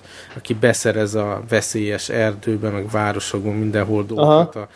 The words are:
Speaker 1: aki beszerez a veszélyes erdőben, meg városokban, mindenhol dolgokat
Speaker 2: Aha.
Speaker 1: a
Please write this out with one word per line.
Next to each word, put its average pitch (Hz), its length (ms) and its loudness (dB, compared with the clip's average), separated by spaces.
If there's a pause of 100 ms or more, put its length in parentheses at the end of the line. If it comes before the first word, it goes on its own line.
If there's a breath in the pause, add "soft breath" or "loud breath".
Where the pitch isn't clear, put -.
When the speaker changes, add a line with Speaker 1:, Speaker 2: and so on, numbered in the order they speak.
(360 loud breath)
Speaker 1:
aki 120 180 -6
beszerez 110 600 0
a 104 340 -2
veszélyes 104 600 -2
erdőben, 107 640 0
meg 101 180 -6
városokban, 104 640 -2
mindenhol 104 500 0
dolgokat 151 520 4
Speaker 2:
Aha. 107 80 -10
Speaker 1:
a - 120 -14